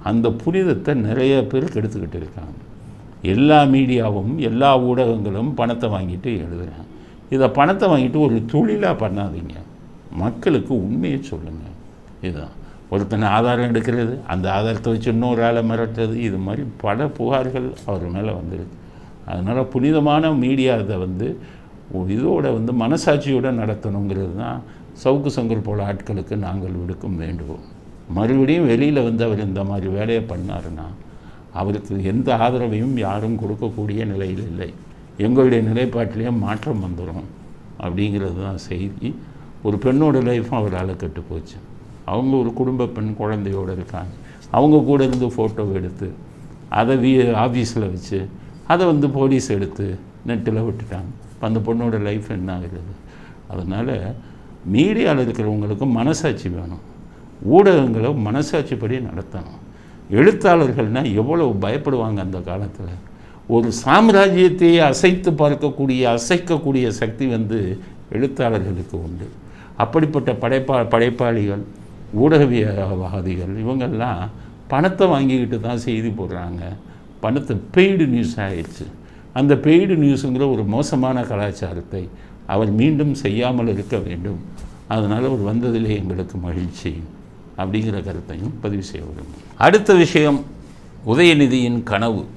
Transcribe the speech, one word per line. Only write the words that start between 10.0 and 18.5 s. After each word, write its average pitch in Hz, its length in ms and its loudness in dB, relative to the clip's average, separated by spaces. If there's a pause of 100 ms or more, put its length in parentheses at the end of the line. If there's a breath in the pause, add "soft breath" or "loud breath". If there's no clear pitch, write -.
மக்களுக்கு 110 720 -2
உண்மையை 135 380 -2
சொல்லுங்க. 80 420 -12 (580)
இதுதான். 85 340 -10 (340 loud breath)
ஒருத்தனை 101 380 0
ஆதாரம் 120 460 2
எடுக்கிறது, 117 520 -2
அந்த 95 260 -2
ஆதாரத்தை 110 400 -2
வச்சு 113 180 -2
இன்னொரு 117 340 2
ஆளை 117 260 2
மிரட்டுறது, 113 440 -2
இது 113 220 -2
மாதிரி 98 280 -4 (120)
பல 113 280 -2
புகார்கள் 127 680 -2 (140)
அவர் 87 220 -4
மேல 98 240 -4
வந்திருக்கு. 87 440 -8 (500 loud breath)